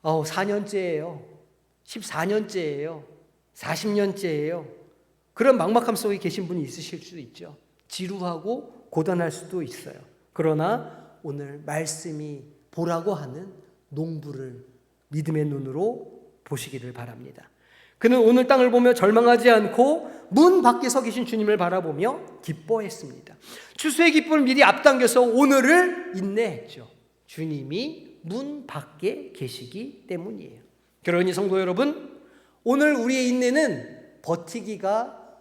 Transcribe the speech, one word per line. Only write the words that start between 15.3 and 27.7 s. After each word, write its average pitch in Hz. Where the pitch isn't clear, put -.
눈으로 143
보시기를 123
바랍니다. 120
그는 247
오늘 247
땅을 254
보며 247
절망하지 233
않고 233
문 330
밖에 240
서 247
계신 233
주님을 214
바라보며 175
기뻐했습니다. 175
추수의 311
기쁨을 311
미리 262
앞당겨서 254
오늘을 277
인내했죠. 190
주님이 160